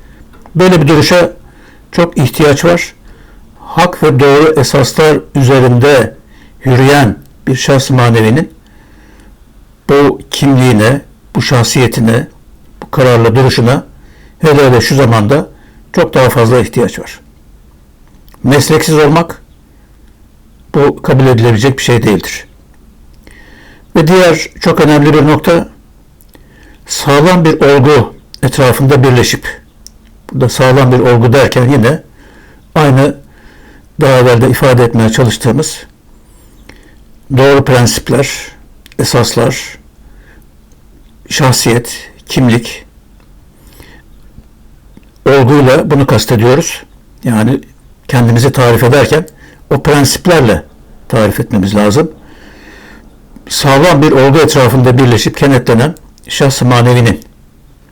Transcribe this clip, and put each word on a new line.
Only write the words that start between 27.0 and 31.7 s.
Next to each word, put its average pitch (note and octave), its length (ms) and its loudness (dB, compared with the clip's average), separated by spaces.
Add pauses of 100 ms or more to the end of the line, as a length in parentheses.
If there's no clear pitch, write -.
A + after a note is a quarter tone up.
bir D#3 160 0
olgu C#3 540 2 (280)
etrafında C3 600 0
birleşip, - 580 -2 (680)
burada C3 180 -4
sağlam C3 420 0
bir B2+ 80 2
olgu A#2+ 340 2
derken B2+ 360 0
yine C3+ 340 0 (720)